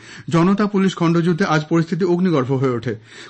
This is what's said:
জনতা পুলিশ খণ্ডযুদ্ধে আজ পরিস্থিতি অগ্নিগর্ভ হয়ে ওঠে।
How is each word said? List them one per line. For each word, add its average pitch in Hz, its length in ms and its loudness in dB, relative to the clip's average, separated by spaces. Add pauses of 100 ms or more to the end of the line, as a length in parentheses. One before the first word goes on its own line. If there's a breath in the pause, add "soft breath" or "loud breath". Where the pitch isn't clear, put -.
(300 loud breath)
জনতা 185 360 2
পুলিশ 190 300 0
খণ্ডযুদ্ধে 170 500 0
আজ 156 240 0
পরিস্থিতি 170 360 0
অগ্নিগর্ভ 175 480 0
হয়ে 127 220 0
ওঠে। 113 200 -6 (340 loud breath)